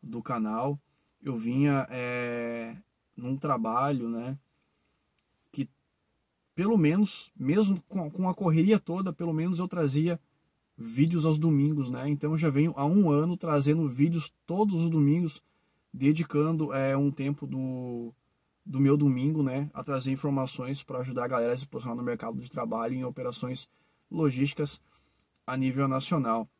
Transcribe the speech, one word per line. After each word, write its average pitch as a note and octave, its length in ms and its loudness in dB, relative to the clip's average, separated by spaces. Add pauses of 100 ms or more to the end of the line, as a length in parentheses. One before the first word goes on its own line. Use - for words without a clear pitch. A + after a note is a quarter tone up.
do A#2 220 -10
canal. A#2 560 -2 (440)
Eu C3 140 -6
vinha, C3 540 2
é, A#2+ 840 -6 (400)
num B2+ 220 -4
trabalho, B2+ 720 0
né, A#2+ 300 -6 (1120)
que C#3 160 -6 (880)
pelo G#3 240 2
menos, F3 580 2
mesmo G3 460 2
com, E3+ 280 -6
com F#3 160 -2
a F#3 80 0
correria F3+ 460 4
toda, F3+ 320 -4
pelo E3 220 -4
menos E3 240 0
eu F3+ 100 -2
trazia D#3+ 500 0 (600)
vídeos D3 480 2
aos D#3 120 4
domingos, D3 520 2
né? B2+ 180 -4
Então D3 220 -2
eu D#3+ 80 0
já D#3+ 100 2
venho D3 260 2
há C#3 120 -2
um F3+ 240 6
ano D#3 260 2
trazendo D3+ 500 2
vídeos D3 460 0 (140)
todos F#3+ 340 0
os E3 80 2
domingos, D#3+ 540 2 (500)
dedicando, D3+ 800 0
é, C3+ 240 0
um C#3+ 140 2
tempo C#3 360 -4
do, B2+ 680 -6 (500)
do C3 160 -2
meu C#3 160 6
domingo, D3 460 2
né, C3+ 320 -2
a C3+ 100 -10
trazer C3+ 280 -4
informações C3+ 680 -4
pra B2+ 180 -8
ajudar B2+ 240 -4
a B2 40 -4
galera A#2+ 240 0
a B2 60 -2
se C3+ 80 -10
posicionar A#2+ 320 -8
no B2 40 -8
mercado A#2+ 380 -6
de B2 100 -16
trabalho A#2 440 -4
em B2+ 100 -6
operações B2 640 -8 (420)
logísticas C#3+ 680 -2 (680)
a B2+ 80 -6
nível C3 320 0
nacional. C3 640 0 (100)